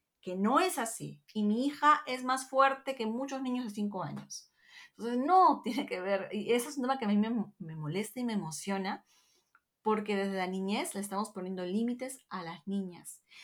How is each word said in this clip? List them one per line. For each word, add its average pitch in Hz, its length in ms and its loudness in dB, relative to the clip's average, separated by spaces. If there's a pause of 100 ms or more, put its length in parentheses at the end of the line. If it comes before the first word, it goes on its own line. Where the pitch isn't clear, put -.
(220)
que 180 140 -6
no 220 240 4
es 370 180 2
así, 156 460 -6 (100)
y 214 100 0
mi 220 220 4
hija 294 400 4
es 254 180 -4
más 262 240 -2
fuerte 269 480 4
que 226 120 -4
muchos 269 340 -4
niños 247 240 -2
de 208 60 -8
cinco 202 320 -4
años. 143 480 -12 (400)
Entonces, 240 340 -2
no 349 360 8
<laughs> - 20 -10
tiene 247 240 -2
que 185 120 -4
ver, 190 320 -2
y 208 220 0
eso 247 160 2
es 285 80 -10
un 254 60 -2
tema 262 160 0
que 240 60 -4
a - 20 0
mí 208 100 4
me, 214 140 4 (260)
me 160 180 -10
molesta 160 440 -4
y 247 60 -4
me 233 80 -2
emociona, 190 720 -4 (800)
porque 214 340 0
desde 196 220 0
la 185 100 0
niñez 196 480 -2
le 202 60 -4
estamos 202 280 -4
poniendo 185 360 -6
límites 233 540 -4 (100)
a 180 140 -8
las 165 240 -12
niñas, 190 540 -6 (220)